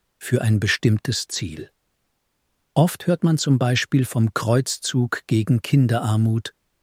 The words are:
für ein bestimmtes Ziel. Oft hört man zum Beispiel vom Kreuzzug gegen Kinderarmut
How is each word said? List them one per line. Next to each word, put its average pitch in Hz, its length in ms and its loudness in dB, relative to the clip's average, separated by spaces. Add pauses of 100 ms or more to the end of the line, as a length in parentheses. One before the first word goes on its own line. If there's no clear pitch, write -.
(200)
für - 220 -2
ein 110 180 2
bestimmtes 107 680 0
Ziel. 76 420 -10 (1000)
Oft - 340 0
hört 175 160 0
man 160 140 4
zum 135 220 2
Beispiel 127 440 0
vom 113 300 0
Kreuzzug - 920 -2
gegen 113 360 0
Kinderarmut 113 920 0 (300)